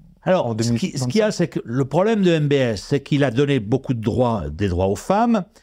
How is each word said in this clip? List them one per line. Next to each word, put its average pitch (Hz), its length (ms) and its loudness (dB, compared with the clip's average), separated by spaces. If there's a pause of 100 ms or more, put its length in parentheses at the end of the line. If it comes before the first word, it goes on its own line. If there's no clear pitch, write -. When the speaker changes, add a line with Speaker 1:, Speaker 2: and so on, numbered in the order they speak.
(240)
Speaker 1:
alors, 175 240 0
Speaker 2:
en 113 100 -2
Speaker 1:
ce 117 160 0
qui, 156 240 -2
ce 127 80 -4
qu'il 123 120 -2
y 214 40 4
a, 214 80 0
Speaker 2:
deux - 20 -2
mille - 0 -
vingt-cinq - 0 -
Speaker 1:
c'est 170 160 -2
que - 160 -8
le 127 220 -2
problème 202 360 0
de 180 100 4
M 151 180 2
B 143 40 2
S, 120 300 0
c'est 139 180 -2
qu'il 143 220 0
a 131 80 2
donné 139 300 0
beaucoup 127 320 -2
de 113 80 -4
droits, 110 480 0
des 90 180 -2
droits 90 200 0
aux 101 100 0
femmes, 220 480 0 (180)